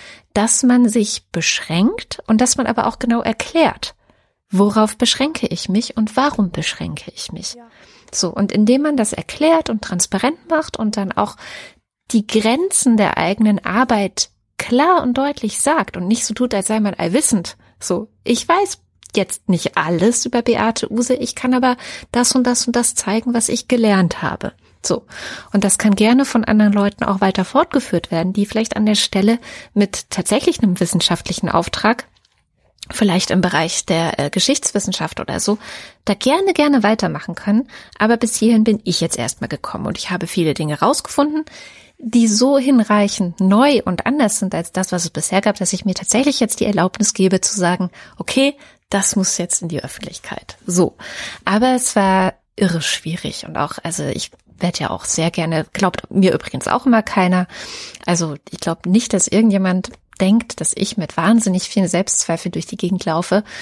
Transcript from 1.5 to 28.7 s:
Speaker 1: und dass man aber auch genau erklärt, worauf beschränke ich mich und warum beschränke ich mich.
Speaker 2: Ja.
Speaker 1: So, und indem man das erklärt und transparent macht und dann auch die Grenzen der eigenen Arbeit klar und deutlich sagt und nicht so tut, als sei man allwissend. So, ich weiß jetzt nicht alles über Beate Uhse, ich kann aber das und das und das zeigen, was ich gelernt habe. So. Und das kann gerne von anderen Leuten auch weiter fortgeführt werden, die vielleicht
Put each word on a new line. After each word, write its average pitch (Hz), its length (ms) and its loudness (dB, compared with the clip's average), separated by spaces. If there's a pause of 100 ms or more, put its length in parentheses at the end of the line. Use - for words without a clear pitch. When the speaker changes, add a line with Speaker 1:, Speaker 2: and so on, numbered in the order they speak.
Speaker 1:
und 220 160 4
dass - 160 2
man 247 80 -2
aber 226 200 0
auch 226 120 -4
genau 233 240 0
erklärt, - 720 -2 (560)
worauf 208 480 2
beschränke 269 480 0
ich - 240 -6
mich 208 260 -2
und 214 180 -2
warum 254 360 0
beschränke - 640 -8
ich - 180 -12
mich. - 220 -10
Speaker 2:
Ja. 233 140 -20 (440)
Speaker 1:
So, - 220 -4
und 196 180 0
indem 240 300 4
man 294 160 0
das 214 160 0
erklärt - 560 0
und 220 120 -4
transparent - 680 -2
macht 311 280 -2
und 214 200 -2
dann 196 140 -4
auch 208 240 -2 (760)
die 214 160 2
Grenzen 233 720 2
der 196 180 2
eigenen 202 480 2
Arbeit 214 640 0 (300)
klar 311 440 2
und 247 140 0
deutlich 269 440 -2
sagt 285 360 0
und 180 100 -4
nicht 226 200 0
so 214 80 -6
tut, 247 200 -2
als 196 120 -2
sei 220 140 0
man 208 140 0
allwissend. 175 600 0 (240)
So, 190 280 -4 (140)
ich - 240 -2
weiß 381 320 0 (360)
jetzt - 340 -2
nicht 175 300 0
alles 170 480 0
über 240 160 -2
Beate 226 500 0
Uhse, 240 220 0
ich - 200 -4
kann 254 200 -2
aber 247 240 2 (340)
das - 200 2
und 247 140 2
das 247 200 0
und 233 100 0
das 240 180 0
zeigen, 226 380 -2
was 233 160 0
ich - 200 -4
gelernt 208 540 2
habe. - 300 -6 (320)
So. - 200 -2 (480)
Und 196 120 2
das 196 140 2
kann 202 180 4
gerne 240 280 6
von 226 200 2
anderen 214 280 6
Leuten 202 320 0
auch 196 160 0
weiter 190 240 2
fortgeführt 269 640 0
werden, 180 220 -2
die 202 140 0
vielleicht 220 300 -4